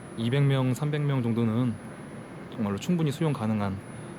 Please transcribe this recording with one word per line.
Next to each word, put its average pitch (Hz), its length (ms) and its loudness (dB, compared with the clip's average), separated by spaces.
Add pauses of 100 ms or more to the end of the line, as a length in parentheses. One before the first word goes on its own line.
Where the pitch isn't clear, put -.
(160)
이백 117 280 2
명, 131 300 4
삼백 147 280 0
명 139 200 2
정도는 117 520 2 (760)
정말로 101 260 -2
충분히 160 320 2
수용 151 220 2
가능한 107 440 0 (420)